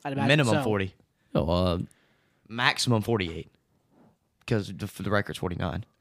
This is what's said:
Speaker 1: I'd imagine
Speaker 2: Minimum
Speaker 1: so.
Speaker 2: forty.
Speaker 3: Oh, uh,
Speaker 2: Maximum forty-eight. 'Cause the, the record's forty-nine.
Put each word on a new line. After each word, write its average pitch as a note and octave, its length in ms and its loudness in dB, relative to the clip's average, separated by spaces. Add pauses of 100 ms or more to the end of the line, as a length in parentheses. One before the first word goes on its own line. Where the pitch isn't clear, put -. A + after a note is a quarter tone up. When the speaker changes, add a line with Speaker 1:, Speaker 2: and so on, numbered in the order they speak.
Speaker 1:
I'd C#3+ 80 -6
imagine C#3 160 0
Speaker 2:
Minimum C#3 280 6
Speaker 1:
so. D3 60 0
Speaker 2:
forty. G2+ 320 0 (400)
Speaker 3:
Oh, D2 160 2
uh, F2 280 2 (720)
Speaker 2:
Maximum A#2+ 540 2
forty-eight. F2 480 -2 (960)
'Cause G#2+ 220 -2
the, G2 340 -10
the G2 80 -4
record's G2+ 280 -2
forty-nine. F2+ 460 -4 (160)